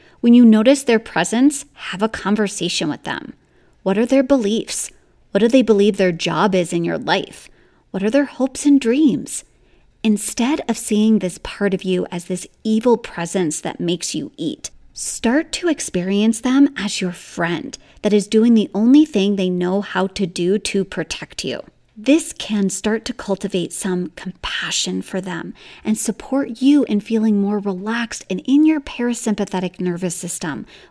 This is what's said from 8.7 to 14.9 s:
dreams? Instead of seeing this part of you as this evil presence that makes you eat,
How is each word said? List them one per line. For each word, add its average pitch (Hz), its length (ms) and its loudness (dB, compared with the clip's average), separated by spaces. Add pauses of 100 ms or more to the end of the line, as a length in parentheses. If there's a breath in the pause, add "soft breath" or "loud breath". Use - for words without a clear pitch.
dreams? 247 640 0 (580)
Instead 233 680 0
of 226 80 -2
seeing 214 420 2
this 180 240 -6
part 202 300 -2
of 185 100 -6
you 180 260 -2
as 175 160 -8
this 180 220 -8 (160)
evil 220 320 2
presence 175 640 -4
that - 220 -8
makes 175 340 -4
you - 220 -8
eat, - 340 -8 (220)